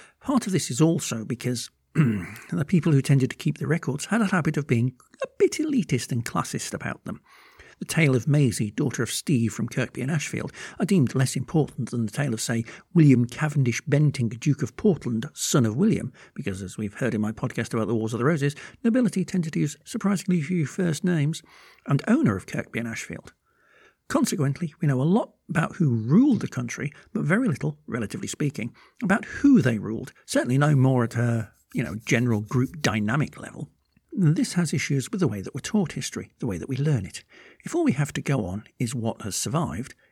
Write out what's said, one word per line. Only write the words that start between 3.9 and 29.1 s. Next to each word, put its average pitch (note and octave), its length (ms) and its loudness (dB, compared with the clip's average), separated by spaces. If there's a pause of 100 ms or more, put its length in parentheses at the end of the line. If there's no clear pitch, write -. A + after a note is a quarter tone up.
had A3+ 160 0
a G3 60 2
habit D#3 280 0
of D3+ 100 -2
being B2 280 2 (280)
a C5 60 -6 (100)
bit G4 160 4
elitist C4+ 580 -2
and A#2+ 140 -2
classist - 480 -4
about - 300 -8
them. - 160 -10 (600)
The - 60 -10
tale D3 300 2
of A2+ 100 0
Maisie, C3 460 2
daughter C3 320 -2
of - 80 -4
Steve A#2 400 0
from - 160 -6
Kirkby - 340 -6
and C3+ 80 -4
Ashfield, - 440 -4 (260)
are A3+ 60 2
deemed D3+ 280 4
less C3 220 2
important C3+ 560 -2
than A#2+ 140 -2
the G2+ 60 -6
tale C#3+ 220 -2
of, A2 60 -4
say, A2+ 240 -2 (300)
William C3+ 320 8
Cavendish C#3 560 0
Bentinck, C3 580 0
Duke C3+ 240 0
of - 140 -6
Portland, C3+ 560 0
son - 320 2
of G#2+ 100 -2
William, E3 380 0 (200)
because, G2 280 -8
as F#2 160 -10
we've G#2+ 160 -6
heard A2+ 200 -2
in G#2+ 60 0
my G#2+ 140 -2
podcast - 400 -6
about A2 140 0
the A2+ 60 0
Wars A2 200 -2
of A2 60 -4
the B2 60 0
Roses, C#3+ 300 0 (260)
nobility A3+ 440 2
tended E3 260 -2
to E3+ 80 -2
use D3 240 0
surprisingly F#3 580 0
few E3 240 0
first E3 380 -2
names, E3 400 0 (420)
and C#3+ 220 2
owner G#3+ 300 4
of - 80 -8
Kirkby - 340 -6
and A#2 80 -4
Ashfield. - 460 -10 (720)
Consequently, D#3+ 720 -2
we D#3 80 0
know C3 140 2
a - 20 2
lot G3+ 300 2 (160)
about D#3+ 260 -2
who D3+ 140 2
ruled C#3 500 4
the - 80 -4
country, B2 460 -6 (200)
but - 100 -2
very G3+ 260 2
little, D3 280 -2 (100)
relatively A2 420 -6
speaking, B2 440 -4 (300)
about F#3+ 220 2